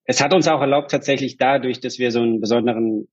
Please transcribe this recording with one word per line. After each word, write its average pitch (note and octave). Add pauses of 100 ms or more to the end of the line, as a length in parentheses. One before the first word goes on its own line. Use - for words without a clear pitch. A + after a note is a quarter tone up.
Es -
hat C#3+
uns E3+
auch D#3
erlaubt, C#3+
tatsächlich C3+
dadurch, B2
dass B2
wir B2
so A#2
einen A#2
besonderen A2+